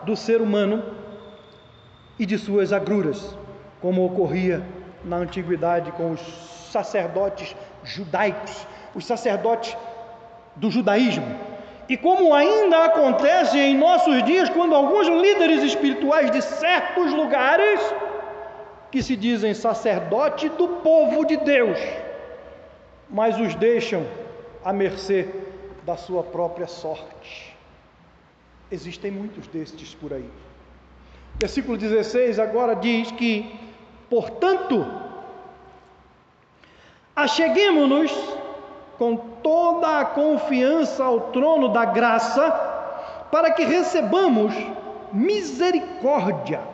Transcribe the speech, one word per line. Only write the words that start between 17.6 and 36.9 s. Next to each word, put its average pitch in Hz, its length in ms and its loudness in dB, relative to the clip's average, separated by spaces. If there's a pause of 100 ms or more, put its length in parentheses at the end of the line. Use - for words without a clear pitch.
que 262 100 -2
se 262 140 -2
dizem 214 380 0
sacerdote 226 960 0
do 349 180 0
povo 320 580 4
de 311 120 2
Deus, 247 420 2 (1300)
mas 220 300 0
os 190 160 -2
deixam 202 500 0 (580)
à 190 100 -4
mercê 196 560 -2 (560)
da 175 100 -4
sua 175 280 -6
própria 170 440 -6
sorte. - 880 -14 (1120)
Existem 180 400 -10
muitos 202 380 -12
destes - 480 -14
por 147 160 -12
aí. 127 180 -10 (1080)
Versículo 226 380 -2
dezesseis 220 600 2
agora 220 380 2
diz 226 360 0
que, 220 460 -2 (520)
portanto, 285 760 0 (2250)